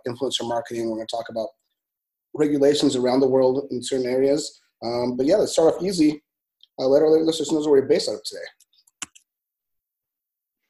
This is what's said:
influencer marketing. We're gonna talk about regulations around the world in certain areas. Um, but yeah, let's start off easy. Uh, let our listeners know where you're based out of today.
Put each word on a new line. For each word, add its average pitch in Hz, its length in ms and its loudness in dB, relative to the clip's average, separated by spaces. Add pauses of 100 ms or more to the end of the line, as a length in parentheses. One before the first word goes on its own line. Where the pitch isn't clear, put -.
influencer 120 400 -6
marketing. 117 420 -6
We're 110 80 -6
gonna 110 100 -10
talk 117 220 -8
about 113 180 -6 (880)
regulations 143 600 2
around 123 240 2
the 135 80 4
world 131 440 2
in 123 100 -6
certain 127 240 -4
areas. 139 560 0 (220)
Um, 123 340 -4
but 131 80 -2
yeah, 180 120 4
let's 156 160 0
start 165 220 4
off 165 80 -10
easy. 156 380 0 (580)
Uh, 135 80 -2
let 143 140 4
our 156 80 4
listeners 160 420 0
know 156 160 -2
where 139 120 6
you're 135 100 0
based 151 200 0
out 104 60 -6
of - 80 -14
today. 87 220 -14 (2250)